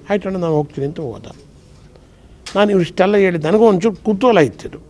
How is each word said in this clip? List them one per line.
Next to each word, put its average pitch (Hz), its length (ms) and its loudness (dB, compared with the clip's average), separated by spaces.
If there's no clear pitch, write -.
"ಆಯ್ತು 202 200 -4
ಅಣ್ಣ, 190 100 -6
ನಾನು 165 140 -2
ಹೋಗ್ತೀನಿ" 147 340 -4
ಅಂತ 151 120 -10
ಹೋದ. 107 260 -10
ನಾನು 208 140 2
ಇವ್ರು 190 120 2
ಇಷ್ಟೆಲ್ಲ 190 340 0
ಹೇಳಿ 190 220 2
ನನಗೂ 196 300 2
ಒಂಚೂರು 196 280 2
ಕುತೂಹಲ 214 420 0
ಇತ್ತಿದು. - 400 0